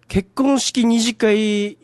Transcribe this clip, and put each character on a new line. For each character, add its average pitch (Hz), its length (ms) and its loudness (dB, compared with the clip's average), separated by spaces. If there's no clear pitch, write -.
結 190 260 -2
婚 269 260 2
式 - 240 -2
二 233 160 2
次 226 140 -4
会、 208 680 0